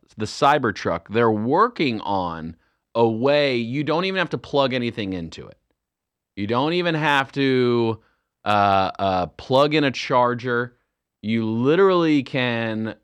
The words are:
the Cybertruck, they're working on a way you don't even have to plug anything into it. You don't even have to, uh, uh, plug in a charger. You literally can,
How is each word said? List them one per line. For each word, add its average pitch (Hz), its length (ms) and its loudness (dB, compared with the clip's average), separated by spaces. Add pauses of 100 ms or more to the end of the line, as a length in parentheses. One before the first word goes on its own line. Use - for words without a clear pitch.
(180)
the 107 80 -4
Cybertruck, 127 840 0
they're 113 220 2
working 131 720 0
on 85 540 -6 (380)
a 117 140 4
way 135 500 2
you 123 260 -4
don't 156 220 -2
even 190 140 -4
have 170 120 -2
to 151 60 -4
plug 135 360 0
anything 117 400 -4
into 80 340 -10
it. - 100 -20 (760)
You 101 120 -6
don't 131 260 0
even 175 220 -2
have 143 380 0
to, 123 680 2 (460)
uh, 101 540 2
uh, 92 280 0
plug 139 460 0
in 156 100 2
a 139 80 0
charger. 123 840 -2 (480)
You 113 260 -2
literally 156 720 4
can, 117 840 -4